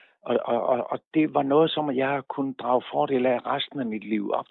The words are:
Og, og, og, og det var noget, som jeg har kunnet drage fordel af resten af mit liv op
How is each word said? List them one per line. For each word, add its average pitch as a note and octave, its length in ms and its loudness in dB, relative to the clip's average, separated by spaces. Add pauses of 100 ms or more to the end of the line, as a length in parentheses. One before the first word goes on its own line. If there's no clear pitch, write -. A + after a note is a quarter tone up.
(220)
Og, A#2+ 220 0
og, A#2+ 220 0
og, A#2+ 240 0
og C3 100 -4 (140)
det D3+ 200 2
var C#3+ 80 2
noget, D3+ 280 4
som D3 260 -2
jeg C3+ 120 2
har C#3 120 -2
kunnet C3+ 400 -6
drage A#2+ 220 2 (100)
fordel C#3+ 340 2
af A#2+ 200 0
resten C#3 340 -4
af A#2+ 60 -2
mit G#2+ 180 -6
liv G#2 300 -2
op B2+ 160 -2